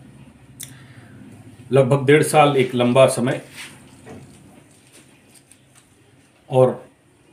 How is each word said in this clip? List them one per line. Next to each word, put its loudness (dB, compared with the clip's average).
लगभग 0
डेढ़ 4
साल 2
एक -2
लंबा 2
समय। -6
और 0